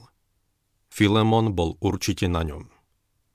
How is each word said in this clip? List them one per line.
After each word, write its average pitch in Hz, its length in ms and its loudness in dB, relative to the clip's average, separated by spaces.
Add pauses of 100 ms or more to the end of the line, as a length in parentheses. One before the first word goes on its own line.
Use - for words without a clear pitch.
(920)
Filemon 110 640 2
bol 85 240 -2
určite 98 480 -2
na 85 160 -2
ňom. 76 240 -8 (680)